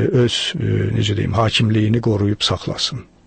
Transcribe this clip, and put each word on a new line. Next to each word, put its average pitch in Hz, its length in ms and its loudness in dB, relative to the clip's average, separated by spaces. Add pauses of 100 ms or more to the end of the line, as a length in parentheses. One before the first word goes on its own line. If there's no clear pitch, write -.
(240)
öz, - 140 0 (160)
e, 107 240 0 (160)
necə 104 240 0
deyim, 95 160 0
hakimliyini 110 640 2
qoruyub 104 420 0
saxlasın. - 640 -4 (220)